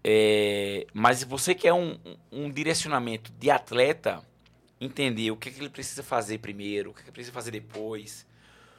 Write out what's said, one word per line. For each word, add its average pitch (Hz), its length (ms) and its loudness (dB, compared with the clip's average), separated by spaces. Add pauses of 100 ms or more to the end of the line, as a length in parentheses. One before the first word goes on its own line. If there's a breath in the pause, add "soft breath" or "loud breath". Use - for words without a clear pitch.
É, 104 920 4
mas 123 300 4
você 135 320 -2
quer 175 180 6
um, 175 240 0 (340)
um 143 200 -8
direcionamento 139 800 -2
de - 160 0
atleta, 123 720 2 (580)
entender 123 520 -2
o 110 60 -6
que 113 120 -14
é - 20 -12
que 131 80 -16
ele 143 100 -10
precisa 135 340 -12
fazer 110 360 -2
primeiro, 101 520 -6
o - 20 -18
que - 60 -20
é - 40 -20
que - 60 -20
ele 127 40 -20
precisa 123 200 -16
fazer 120 180 -10
depois, 107 760 -10 (540 soft breath)